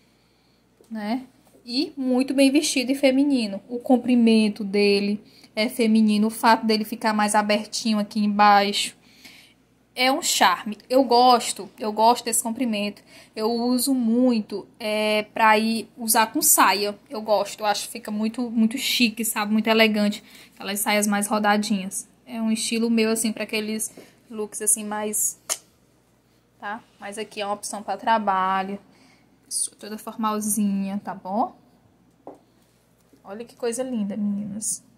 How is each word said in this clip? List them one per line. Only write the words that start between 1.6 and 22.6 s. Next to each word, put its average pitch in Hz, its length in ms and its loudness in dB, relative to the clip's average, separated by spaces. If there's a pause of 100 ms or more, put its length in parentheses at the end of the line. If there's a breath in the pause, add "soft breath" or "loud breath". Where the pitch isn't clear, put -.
E 247 320 -4
muito 262 380 0
bem 269 160 6
vestido 269 420 0
e - 20 0
feminino. 262 720 2
O 240 100 -8
comprimento 226 840 4
dele 202 580 0 (360 loud breath)
é 220 120 0
feminino. 220 580 4
O 226 40 -2
fato 226 360 2
dele 214 180 2
ficar 220 300 -4
mais 208 200 0
abertinho 214 640 0
aqui 208 220 -4
embaixo 208 760 4 (1000 loud breath)
é 254 160 2
um 302 80 -2
charme. - 560 0 (120)
Eu 254 140 4
gosto, 240 680 4 (100)
eu 220 120 -4
gosto 220 360 2
desse - 160 -2
comprimento. 220 600 -4 (320 loud breath)
Eu 214 160 -2
uso 247 440 0
muito, 233 680 0 (140)
é, 214 440 0 (120)
pra 220 240 4
ir 220 380 -2
usar 226 360 2
com 320 100 -2
saia. 202 540 2 (120)
Eu 220 140 -10
gosto, 208 380 -2
eu 214 60 -6
acho 208 200 -2
que - 60 -14
fica 220 180 -12
muito, 220 400 -4
muito 226 260 2
chique, 233 480 0
sabe? 214 260 -4
Muito 214 160 0
elegante. 214 560 2 (320 loud breath)
Aquelas 196 260 -8
saias 208 260 0
mais 202 200 0
rodadinhas. 208 800 -2 (200)
É 233 140 -10
um 220 120 -2
estilo 226 380 -2